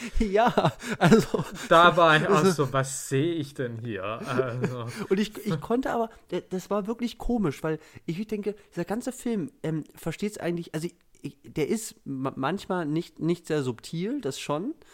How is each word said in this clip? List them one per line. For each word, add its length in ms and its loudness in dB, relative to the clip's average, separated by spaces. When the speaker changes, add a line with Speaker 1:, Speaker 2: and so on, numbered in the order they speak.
Speaker 1:
<laughs> 120 0
Ja, 520 4
also 440 6
Speaker 2:
Da 280 10
war 200 8
ich 100 2
auch 100 6
Speaker 1:
also 280 4
Speaker 2:
so, 80 -6
was 360 -2
sehe 260 2
ich 180 -6
denn 260 -6
hier? 240 -6
Also 840 -4
Speaker 1:
<laughs> 120 -8
Und 100 2
ich, 260 -2
ich 160 -2
konnte 300 -2
aber, 180 -2
d-, 180 -4
das 220 -6
war 160 -2
wirklich 320 -6
komisch, 440 0
weil 160 -2
ich 200 -6
denke, 280 -4
dieser 140 -6
ganze 260 -4
Film, 400 -4
ähm, 200 -2
versteht's 440 -6
eigentlich, 360 -6
also 120 -4
ich, 80 -10
ich, 200 -12
der 260 -4
ist 260 -4
ma-, 300 -4
manchmal 500 -2
nicht, 340 -4
nicht 280 -2
sehr 160 0
subtil, 580 -6
das 180 -6
schon, 340 -4